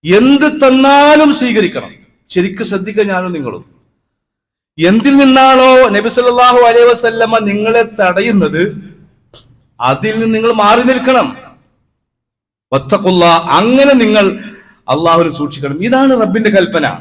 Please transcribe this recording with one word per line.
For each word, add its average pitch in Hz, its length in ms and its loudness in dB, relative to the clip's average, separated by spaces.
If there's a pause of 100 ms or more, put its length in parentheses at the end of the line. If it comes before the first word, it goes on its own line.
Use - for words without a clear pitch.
(160)
എന്ത് 277 520 2
തന്നാലും 285 640 4
സ്വീകരിക്കണം. 208 640 -4 (340)
ശരിക്ക് 185 340 -4
ശ്രദ്ധിക്കുക 202 400 -6
ഞാനും 185 280 -6
നിങ്ങളും. 123 420 -12 (1120)
എന്തിൽ 226 300 2
നിന്നാണോ 262 720 4
നബി 214 200 -2
സല്ലല്ലാഹു 247 480 2
അലൈഹി 240 280 4
വസല്ലമ 226 540 0
നിങ്ങളെ 214 500 -2 (120)
തടയുന്നത് 185 920 -2 (880)
അതിൽ 214 380 -4
നിന്ന് 226 160 -2
നിങ്ങൾ 226 180 -2
മാറി 220 280 2
നിൽക്കണം. 254 560 -2 (1400)
വത്തഖുല്ലാ, 180 640 0
അങ്ങനെ 233 560 0
നിങ്ങൾ 214 460 0 (500)
അള്ളാഹുവിനെ 165 400 0
സൂക്ഷിക്കണം. 143 540 -8
ഇതാണ് 262 380 0
റബ്ബിന്റെ 214 280 -2
കൽപ്പന. 170 380 0 (140)